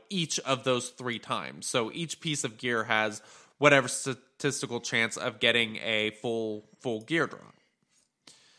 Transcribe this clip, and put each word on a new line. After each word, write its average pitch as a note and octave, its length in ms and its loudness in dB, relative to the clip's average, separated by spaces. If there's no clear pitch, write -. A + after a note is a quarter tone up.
each F3 300 -2
of C3 240 -2
those B2 260 0
three A#2+ 300 -6
times. D#2+ 460 -8
So A2+ 280 0
each E3 260 -8
piece D#3 240 -4
of A2+ 140 -6
gear A#2+ 260 0
has A2 380 0
whatever C#3 300 8
statistical B2+ 920 -4
chance A2+ 380 0
of A2+ 220 -4
getting A#2 380 4
a G#2+ 340 0
full, A2+ 480 -4
full A2+ 220 -4
gear C#3+ 240 0
drop. G#1 300 -10